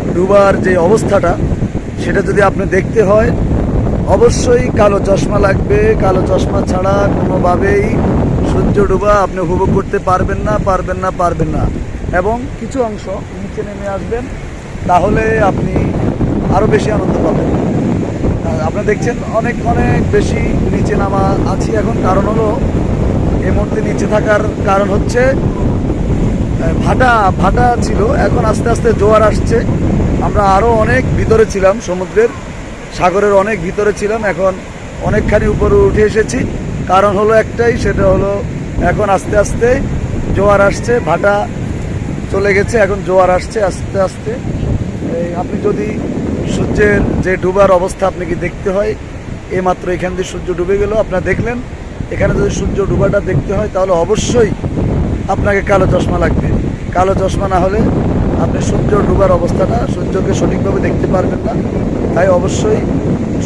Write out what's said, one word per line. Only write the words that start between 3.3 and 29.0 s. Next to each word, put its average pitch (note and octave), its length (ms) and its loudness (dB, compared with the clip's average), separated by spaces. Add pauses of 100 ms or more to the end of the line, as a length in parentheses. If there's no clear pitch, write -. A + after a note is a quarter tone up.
অবশ্যই B3 680 4
কালো G3+ 300 4
চশমা G3 320 2
লাগবে। G#3 640 2
কালো F#3 260 2
চশমা - 400 0
ছাড়া G3 420 2 (120)
কোনোভাবেই F3+ 600 2 (720)
সূর্য - 360 2
ডুবা F#3+ 240 2
আপনি F#3 280 0
উপভোগ F3+ 340 0
করতে G3 240 0
পারবেন F#3 400 0
না, G#3 260 0
পারবেন F#3 320 -2
না, F#3 140 -4
পারবেন E3+ 380 -2
না। D#3 180 0 (500)
এবং G#3+ 240 0 (200)
কিছু A#3 220 -4
অংশ G#3+ 260 -6
নিচে G3 540 -8
নেমে G3+ 260 -8
আসবেন, G3 360 -4 (640)
তাহলে G#3+ 540 2
আপনি - 340 0 (800)
আরও G3+ 120 2
বেশি G#3+ 240 0
আনন্দ - 240 0
পাবেন। - 560 0 (960)
আপনারা F#3+ 200 -2
দেখছেন, G#3+ 300 0 (180)
অনেক, A3+ 200 0 (100)
অনেক - 480 0
বেশি - 280 2 (320)
নিচে - 240 0
নামা G3 400 0 (140)
আছি - 220 -2
এখন। G#3 300 0
কারণ F#3+ 240 2
হলো, G#3+ 340 0 (840)
এই F#3+ 60 0
মুহূর্তে - 300 0
নিচে - 260 -2
থাকার G#3+ 340 2 (260)
কারণ G3+ 220 2
হচ্ছে, G3+ 340 0
আহ, - 1600 0
ভাটা, A3+ 520 2
ভাটা A#3+ 440 2
ছিল, G#3+ 320 0
এখন G#3 300 2
আস্তে A3 260 0
আস্তে A3+ 220 2
জোয়ার G#3+ 300 4